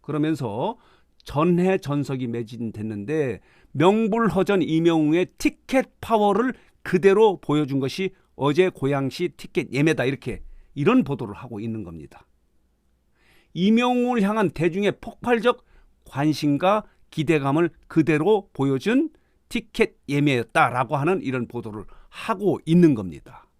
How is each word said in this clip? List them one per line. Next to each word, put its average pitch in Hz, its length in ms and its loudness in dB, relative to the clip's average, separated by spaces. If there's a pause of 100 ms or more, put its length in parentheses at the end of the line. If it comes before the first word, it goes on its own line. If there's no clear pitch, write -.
그러면서 147 760 -4 (460)
전해 175 540 0
전석이 139 500 -6
매진됐는데, 113 1120 -6 (320)
명불허전 196 920 2
이명웅의 160 640 2 (100)
티켓 - 640 -4
파워를 214 520 0 (300)
그대로 196 560 4
보여준 143 400 0
것이 185 340 -4 (220)
어제 151 340 2
고양시 139 680 -4
티켓 - 380 -8
예매다, 143 300 2
이렇게, 127 380 -6 (320)
이런 190 300 2
보도를 131 300 -8
하고 117 260 -14
있는 110 240 -8
겁니다. 82 440 -18 (1300)
이명웅을 240 680 2
향한 202 300 0
대중의 175 500 -2
폭발적 233 640 -2 (400)
관심과 151 760 0 (260)
기대감을 151 640 0 (160)
그대로 165 680 2
보여준 190 560 0 (400)
티켓 - 460 -4 (120)
예매였다라고 135 880 0
하는 151 280 0
이런 127 240 -4
보도를 107 360 -10 (260)
하고 190 560 -2
있는 165 280 8
겁니다. 92 540 -8 (120)